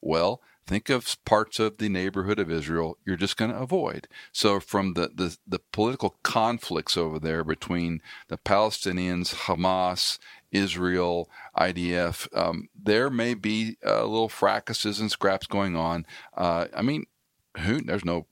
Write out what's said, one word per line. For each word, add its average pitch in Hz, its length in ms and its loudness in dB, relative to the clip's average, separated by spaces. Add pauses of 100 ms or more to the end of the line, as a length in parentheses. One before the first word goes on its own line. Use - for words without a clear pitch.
Well, 85 400 2 (260)
think 98 220 -2
of 127 160 2
s-, - 200 -4
parts 107 340 2
of 110 200 2
the 110 100 0
neighborhood 98 500 0
of 95 100 0
Israel 82 560 0
you're 95 120 0
just 95 200 0
gonna 110 240 0
avoid. 151 460 -2 (240)
So 101 300 4
from 95 340 0
the, 87 180 0
the, 85 240 -2 (100)
the - 140 -4 (120)
political 110 500 0
conflicts 113 720 0
over 80 220 0
there 80 240 -2
between 85 600 -2 (260)
the - 100 -8
Palestinians, 90 960 0 (120)
Hamas, 90 720 0 (340)
Israel, 90 760 0 (280)
I 92 160 2
D 87 220 -2
F, 87 400 -2
um, 85 340 -2 (120)
there 110 300 2
may 120 240 0
be, 107 500 -2
uh, 107 200 2
little 110 240 0
fracases 104 720 0
and 107 100 -2
scraps - 380 0
going 98 260 0
on. 82 320 -2 (300)
Uh, 85 300 2 (100)
I - 60 -2
mean, 135 240 -2 (520)
who, 101 220 0
there's 90 240 -4
no 85 280 -2